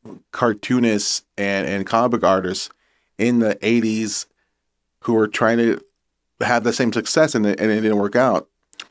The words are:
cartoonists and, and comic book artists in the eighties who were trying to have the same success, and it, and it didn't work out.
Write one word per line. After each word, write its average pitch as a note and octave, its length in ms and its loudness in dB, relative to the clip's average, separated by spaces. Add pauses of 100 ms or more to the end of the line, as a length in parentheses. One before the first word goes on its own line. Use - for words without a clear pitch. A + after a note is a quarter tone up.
(320)
cartoonists A#2 920 0 (140)
and, G2 280 -2
and G2 200 -4
comic A#2 260 0
book A#2 120 0
artists F#2 440 0 (480)
in A#2+ 220 2
the A2 280 0
eighties A2 600 0 (760)
who A#2 140 -2
were A2 140 4
trying A2+ 280 2
to A#2 240 2 (640)
have A#2+ 200 2
the A2+ 120 0
same A#2+ 180 -2
success, D3+ 420 0
and G#2+ 120 0
it, G2+ 120 0
and A2 120 0
it G#2+ 100 0
didn't A2 180 0
work G2+ 180 -2
out. A#2+ 320 2 (420)